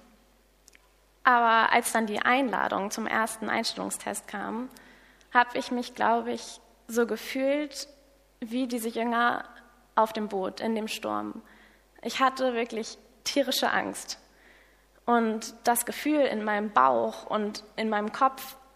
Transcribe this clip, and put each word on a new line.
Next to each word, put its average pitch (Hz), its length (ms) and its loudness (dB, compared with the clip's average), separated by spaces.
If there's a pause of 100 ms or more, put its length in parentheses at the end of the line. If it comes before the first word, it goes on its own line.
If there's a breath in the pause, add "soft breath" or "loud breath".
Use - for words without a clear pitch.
(1200)
Aber 233 500 6
als 240 200 2
dann 226 140 2
die 208 140 -4
Einladung 240 720 0
zum 220 160 -6
ersten 220 420 -2
Einstellungstest 202 800 -4
kam, 214 420 -8 (640 loud breath)
habe 240 240 4
ich 254 140 -4
mich, 247 240 -4
glaube 226 380 2
ich, - 280 -12 (280)
so 233 180 2
gefühlt 269 800 -2 (540)
wie 247 260 -4
diese 233 220 -4
Jünger 233 560 0 (500)
auf 220 180 4
dem 214 160 -4
Boot 196 320 -4
in 226 140 0
dem 214 140 -4
Sturm. 107 520 -4 (600 soft breath)
Ich - 180 -4
hatte 262 340 2
wirklich 233 420 -4 (280)
tierische - 460 0
Angst. - 480 -4 (840 soft breath)
Und 226 500 2 (100)
das 240 200 2
Gefühl 294 360 0
in 220 220 2
meinem 208 280 -2
Bauch 202 560 4
und 208 380 -2 (120)
in 220 140 -2
meinem 214 220 -2
Kopf - 440 0 (200)